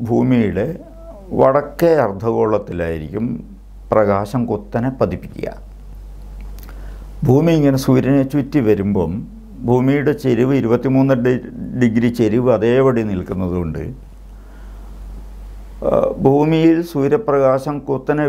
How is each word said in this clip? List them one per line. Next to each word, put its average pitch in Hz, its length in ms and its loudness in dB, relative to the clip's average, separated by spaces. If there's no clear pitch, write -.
ഭൂമിയുടെ 117 580 2
വടക്കേ 143 540 4
അർദ്ധഗോളത്തിലായിരിക്കും 101 1200 -2
പ്രകാശം 107 540 2
കുത്തനെ 117 440 -4
പതിപ്പിക്കുക. - 480 -4
ഭൂമി 151 260 6
ഇങ്ങനെ 143 340 4
സൂര്യനെ 135 360 4
ചുറ്റി 139 460 -2
വരുമ്പം 95 440 2
ഭൂമിയുടെ 127 460 2
ചെരിവ്, 127 420 0
ഇരുപത്തിമൂന്ന് 131 600 2
ഡി-, 127 280 0
ഡിഗ്രി 117 280 4
ചെരിവ് 117 480 2
അതേപടി 120 460 4
നിൽക്കുന്നതുകൊണ്ട്, 90 800 -4
ആ, - 20 2
ഭൂമിയിൽ 160 580 4
സൂര്യപ്രകാശം 139 840 2
കുത്തനെ 143 500 -2